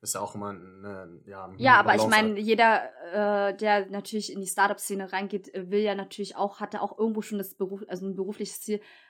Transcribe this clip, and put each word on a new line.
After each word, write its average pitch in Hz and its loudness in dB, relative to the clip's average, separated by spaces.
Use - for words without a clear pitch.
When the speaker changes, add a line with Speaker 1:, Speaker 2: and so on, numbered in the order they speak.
Speaker 1:
Ist 104 -6
ja 98 -6
auch 101 -8
immer 101 -8
eine, 95 -14
ja, 95 -14
eine 92 -16
Speaker 2:
Ja, 247 8
aber 208 6
ich 214 4
Speaker 1:
Balance 220 4
Speaker 2:
meine, 220 6
Speaker 1:
halt. 202 -4
Speaker 2:
jeder, 208 2
äh, 196 -4
der 208 2
natürlich 202 -6
in 190 -8
die 190 -8
Startup-Szene 196 0
reingeht, 190 -6
äh, 185 -8
will 208 2
ja 208 2
natürlich 196 -8
auch, 202 -2
hat 208 -6
er 208 -6
auch - -6
irgendwo 220 0
schon 208 -6
das 196 -8
Beruf-, 196 -6
also 185 -8
ein 196 -4
berufliches 196 -8
Ziel, 208 -4